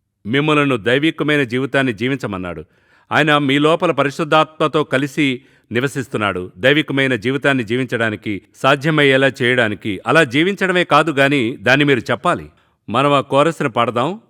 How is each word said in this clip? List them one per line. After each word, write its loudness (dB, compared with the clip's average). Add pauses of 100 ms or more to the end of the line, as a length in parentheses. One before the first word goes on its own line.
(260)
మిమ్మలను 2
దైవికమైన 0
జీవితాన్ని -2
జీవించమన్నాడు. -6 (480)
ఆయన 4
మీ 0
లోపల 2
పరిశుద్ధాత్మతో 0
కలిసి -4 (300)
నివసిస్తున్నాడు. -4
దైవికమైన 0
జీవితాన్ని -2
జీవించడానికి -4 (140)
సాధ్యమయ్యేలా 2 (100)
చేయడానికి. -2
అలా 4
జీవించడమే 0
కాదు 2
గాని 0
దాన్ని 2
మీరు 2
చెప్పాలి. -4 (380)
మనం 0
ఆ 4
కోరస్ను 0
పాడదాం. -2